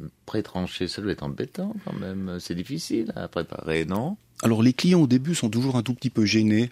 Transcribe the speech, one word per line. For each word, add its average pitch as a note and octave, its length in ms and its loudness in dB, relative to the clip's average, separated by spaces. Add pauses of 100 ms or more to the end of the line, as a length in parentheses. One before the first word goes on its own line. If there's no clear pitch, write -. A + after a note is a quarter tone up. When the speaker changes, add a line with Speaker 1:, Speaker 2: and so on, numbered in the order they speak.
(260)
Speaker 1:
pré-tranché, F#2 640 -4
ça E2+ 140 -8
doit G2+ 100 -2
être D#2 120 -6
embêtant C#3+ 520 -8 (100)
quand - 80 -8
même. F#2+ 460 -8
C'est F2 160 -8
difficile A2+ 600 -4
à F2+ 120 -8
préparer, D#2+ 580 -4
non ? A#2 320 -2 (260)
Speaker 2:
Alors A2+ 200 4
les B2+ 100 8
clients F3+ 280 4
au D3+ 60 8
début C3 280 2
sont A#2 160 0
toujours B2 240 0
un A#2+ 80 2
tout A#2+ 100 -4
petit B2 160 -4
peu A2 160 2
gênés. G#2+ 460 4